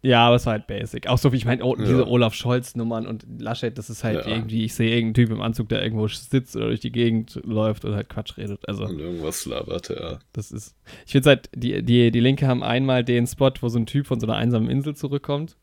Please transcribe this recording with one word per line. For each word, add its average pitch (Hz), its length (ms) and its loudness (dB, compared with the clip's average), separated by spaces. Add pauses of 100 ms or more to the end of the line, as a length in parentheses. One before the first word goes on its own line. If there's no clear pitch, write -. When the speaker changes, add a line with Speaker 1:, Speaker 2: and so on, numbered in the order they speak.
Speaker 1:
Ja, 120 220 8
aber 120 100 8
es - 100 0
war 113 80 0
halt 107 120 -6
basic. 104 400 -8
Auch 123 120 4
so 139 140 4
wie, 131 40 0
ich 110 80 -2
mein, 120 180 0
oh, 123 140 0
Speaker 2:
Ja. 131 80 -4
Speaker 1:
diese 131 240 4
Olaf 120 260 2
Scholz-Nummern 117 720 -4
und 110 180 -10 (160)
Laschet, 117 380 -6
das 110 100 -12
ist 113 140 -10
halt 110 240 -2
Speaker 2:
Ja. 107 60 -4
Speaker 1:
irgendwie, 110 320 -2
ich 113 100 -4
sehe 113 160 2
irgendeinen 113 240 2
Typ 120 220 6
im 101 60 -6
Anzug, 113 260 -2
der 110 140 -2
irgendwo 110 260 -2
sitzt - 480 -4
oder 110 100 -2
durch 113 140 -2
die 120 100 -6
Gegend 113 540 0
läuft 107 400 -2
und 107 100 -2
halt 101 140 -4
Quatsch - 280 -10
redet. 101 320 -10
Also, 101 180 -6
Speaker 2:
Und 90 120 -6
irgendwas 82 480 -6
labert, - 440 -6
ja. - 280 -8 (140)
Speaker 1:
das - 180 -8
ist, - 240 -14 (320)
ich - 60 -16
find's 135 160 4
halt, - 260 4
die, 120 300 -4
die, 120 260 6
die 117 100 2
Linke 135 280 2
haben 123 160 0
einmal 127 400 2
den 120 240 2
Spot, 131 320 2
wo 123 80 -2
so 117 100 0
ein 113 80 0
Typ 139 220 -2
von 123 100 -2
so 110 80 -4
einer 113 100 0
einsamen 117 340 2
Insel 139 260 -2
zurückkommt. 143 680 -4